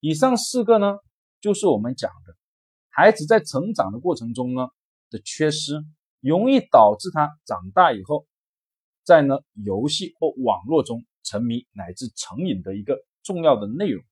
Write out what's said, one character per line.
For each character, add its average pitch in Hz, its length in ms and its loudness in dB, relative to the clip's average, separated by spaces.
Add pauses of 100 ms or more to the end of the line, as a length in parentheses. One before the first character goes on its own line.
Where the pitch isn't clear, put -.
以 156 140 -2
上 254 220 2
四 - 260 -4
个 220 160 4
呢， 202 200 0 (420)
就 208 140 -2
是 196 120 -2
我 131 120 4
们 120 180 -6
讲 - 140 -8 (140)
的 - 120 -20 (540)
孩 180 200 6
子 156 160 -4
在 220 140 4
成 151 340 -6
长 98 160 -2
的 110 80 -10
过 165 160 -2
程 117 200 -8
中 127 200 -6
呢 127 140 -4 (420)
的 110 100 -12
缺 - 300 -2
失， 151 340 -6 (360)
容 180 300 2
易 269 100 6
导 107 360 6
致 185 160 -10
他 151 320 -2
长 92 300 -10
大 175 180 4
以 101 120 -8
后 147 220 -6 (760)
在 165 200 6
呢 135 160 0 (140)
游 104 360 -4
戏 175 300 -6
或 160 120 0 (140)
网 95 220 0
络 147 180 2
中 117 200 -10 (180)
沉 104 200 -6
迷 120 300 -4
乃 98 200 -14
至 - 220 -12
成 160 320 -8
瘾 101 160 -4
的 98 140 -8
一 104 80 -10
个 135 120 -2 (260)
重 180 200 -8
要 147 140 4
的 104 100 -6
内 165 220 -4
容。 104 240 -6